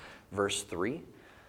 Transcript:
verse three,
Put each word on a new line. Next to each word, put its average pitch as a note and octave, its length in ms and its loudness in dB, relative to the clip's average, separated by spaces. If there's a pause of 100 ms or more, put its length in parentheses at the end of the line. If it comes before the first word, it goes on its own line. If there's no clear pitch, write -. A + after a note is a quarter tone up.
(320)
verse G2 320 4
three, G2+ 400 0 (460)